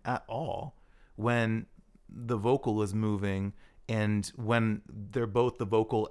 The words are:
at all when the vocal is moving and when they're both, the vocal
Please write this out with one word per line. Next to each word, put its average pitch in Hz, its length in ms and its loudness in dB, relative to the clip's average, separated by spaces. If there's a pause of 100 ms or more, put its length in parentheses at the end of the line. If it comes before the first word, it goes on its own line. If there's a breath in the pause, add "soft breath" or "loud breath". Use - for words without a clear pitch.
at 123 220 -4
all 135 500 -6 (380 soft breath)
when 113 500 2 (440)
the 117 280 -4
vocal 113 440 2
is 101 120 -2
moving 101 600 0 (360 soft breath)
and 107 460 0
when 110 520 0
they're 107 400 -4
both, 120 300 2
the 117 80 -2
vocal 110 460 2